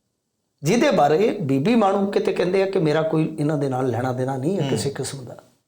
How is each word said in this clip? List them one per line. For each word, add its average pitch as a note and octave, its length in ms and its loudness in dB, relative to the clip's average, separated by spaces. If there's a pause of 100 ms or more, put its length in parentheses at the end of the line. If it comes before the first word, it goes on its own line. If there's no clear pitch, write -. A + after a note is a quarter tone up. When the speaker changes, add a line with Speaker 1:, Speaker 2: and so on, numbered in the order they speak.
(640)
Speaker 1:
ਜਿਹਦੇ A#3 280 2
ਬਾਰੇ D#3+ 500 2
ਬੀਬੀ C#3 340 0
ਮਾਣੂਕੇ G3+ 460 2
ਤੇ F#3+ 120 0
ਕਹਿੰਦੇ F#3+ 300 0
ਆ G3 40 0
ਕਿ F#3+ 120 -2
ਮੇਰਾ D#3 240 2
ਕੋਈ D#3 380 0
ਇਹਨਾਂ D3 180 0
ਦੇ C#3+ 100 -2
ਨਾਲ C3 200 -2
ਲੈਣਾ B2 240 -2
ਦੇਣਾ B2+ 240 -4
ਨਹੀਂ D3+ 200 -2
ਹੈ F3 60 -2
Speaker 2:
ਹੂੰ। C#3 80 -2
Speaker 1:
ਕਿਸੇ - 200 -2
ਕਿਸਮ C#3 340 -8
ਦਾ। - 120 -18 (320)